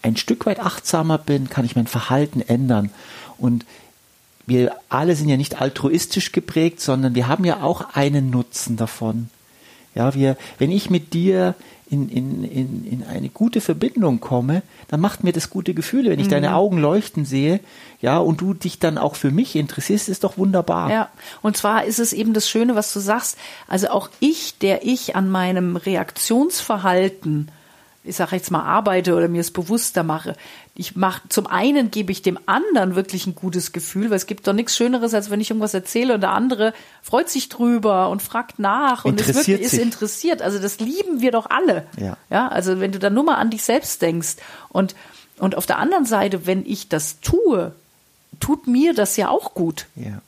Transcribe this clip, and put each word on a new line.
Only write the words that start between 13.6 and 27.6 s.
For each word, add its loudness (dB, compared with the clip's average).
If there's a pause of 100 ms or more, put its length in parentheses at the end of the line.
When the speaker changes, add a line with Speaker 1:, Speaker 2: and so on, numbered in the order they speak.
Speaker 1:
Verbindung 0
komme, 0 (260)
dann 0
macht 0
mir 2
das -4
gute -4
Gefühle, 0
wenn 2
ich 2
Speaker 2:
Mhm. 2
Speaker 1:
deine 2
Augen 2
leuchten 0
sehe, 2 (400)
ja, 2
und 2
du 0
dich -8
dann 0
auch 0
für 0
mich 0
interessierst, -2
ist -2
doch -2
wunderbar. 2
Speaker 2:
Ja, 0 (320)
und 0
zwar 0
ist -2
es 0
eben 0
das 0
Schöne, 2
was 0
du -4
sagst, -2 (320)
also 0
auch -2 (100)
ich, 0
der 2
ich -2
an 2
meinem 0
Reaktionsverhalten, 0 (540)